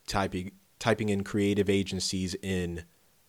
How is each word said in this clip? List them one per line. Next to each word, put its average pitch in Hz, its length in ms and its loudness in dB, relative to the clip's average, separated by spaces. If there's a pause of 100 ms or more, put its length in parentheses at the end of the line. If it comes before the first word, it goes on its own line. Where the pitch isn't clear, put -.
typing, 95 460 -2 (280)
typing 110 300 2
in 98 140 2
creative 101 460 2
agencies 95 720 0
in 87 420 -4 (460)